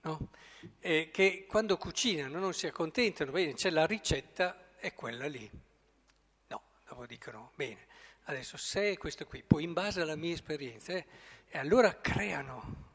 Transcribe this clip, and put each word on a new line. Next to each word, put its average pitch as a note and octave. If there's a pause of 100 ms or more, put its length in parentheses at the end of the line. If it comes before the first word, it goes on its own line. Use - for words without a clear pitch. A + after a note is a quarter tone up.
no? D#3 (500)
Eh, D#3+
che F#3+
quando G#3+
cucinano E3
non F#3
si -
accontentano, D#3+
"Bene, D#3+
c'è -
la D#3+
ricetta, F3+
è -
quella B2
lì". A#2+ (1000)
No, - (260)
dopo B2
dicono, A2+
"Bene, A2+ (380)
adesso C3
se G3+
è F3
questo -
qui, C3
poi D3+
in E3+
base F#3+
alla D#3
mia E3+
esperienza", C#3+
eh, F3+ (460)
e -
allora F#3+
creano C#3+